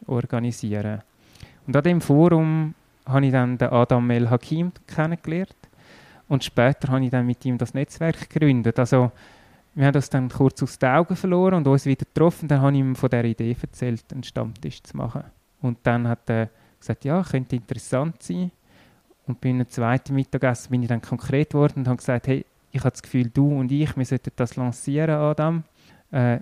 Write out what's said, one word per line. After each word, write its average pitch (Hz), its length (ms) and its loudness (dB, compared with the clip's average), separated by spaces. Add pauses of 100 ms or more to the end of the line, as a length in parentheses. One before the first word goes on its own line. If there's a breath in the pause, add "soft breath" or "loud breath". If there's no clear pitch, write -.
organisieren. 110 920 -4 (640 loud breath)
Und 123 80 -2
an 143 100 4
dem 175 180 2
Forum 156 720 4 (320)
habe 135 200 2
ich 127 60 2
dann 123 240 2
den 120 140 0
Adam 120 400 4
El 120 180 2
Hakim 156 440 -2 (140)
kennengelernt. 165 680 -6 (720 loud breath)
Und 135 160 0
später 127 480 2
habe 131 120 2
ich 123 60 -2
dann 123 140 0
mit 123 220 -2
ihm 123 100 0
das 117 160 -4
Netzwerk - 560 -4
gegründet. 131 500 2
Also, 123 320 4 (640 loud breath)
wir 139 120 2
haben 139 100 4
uns 135 140 -2
dann 131 180 0
kurz 135 340 0
aus - 160 -6
den 131 120 2
Augen 170 260 2
verloren 185 380 2
und 156 120 2
uns 139 200 4
wieder 135 180 0
getroffen. 165 420 0
Dann 143 140 2
habe 139 140 4
ich 135 60 2
ihm 131 140 0
von 131 140 0
dieser 117 160 0
Idee 117 340 -2
erzählt, - 540 -6
einen 127 120 -10
Stammtisch - 580 -10
zu - 160 -14
machen. 127 260 -8 (380)
Und 123 220 -4
dann 120 240 0
hat - 200 -4
er 113 220 -2 (280 soft breath)
gesagt, - 280 -8
ja, 170 160 0
könnte 131 340 -4
interessant 131 640 -6
sein. 180 280 -6 (760 soft breath)
Und 123 140 -6
bei 131 80 -2
einem 127 220 0
zweiten 123 440 -2
Mittagessen 131 560 -2
bin 123 120 0
ich 117 60 -2
dann 117 120 0
konkret 143 500 -2
geworden 143 300 2
und 123 80 -2
habe 123 80 0
gesagt, 123 300 -4
hey, 135 180 -2 (260)
ich 135 100 -6
habe 131 100 0
das - 120 -6
Gefühl, 123 280 -2
du 143 300 2
und 127 120 -2
ich, 147 240 -2
wir 131 80 -2
sollten - 320 -4
das 123 200 -4
lancieren, 143 600 -2
Adam. 151 480 0 (460 soft breath)
Äh, 120 320 0